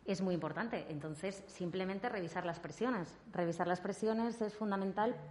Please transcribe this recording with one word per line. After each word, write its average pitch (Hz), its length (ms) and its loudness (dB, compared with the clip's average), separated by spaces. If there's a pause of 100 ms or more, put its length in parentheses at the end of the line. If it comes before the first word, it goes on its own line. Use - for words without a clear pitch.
es 185 160 0
muy 185 120 4
importante. 180 540 0
Entonces, 156 600 -4
simplemente 190 600 -2
revisar 180 380 -2
las 170 160 -2
presiones. 208 520 -2 (200)
Revisar 170 340 2
las 180 140 4
presiones 220 600 2
es 208 140 0
fundamental 202 580 2 (180)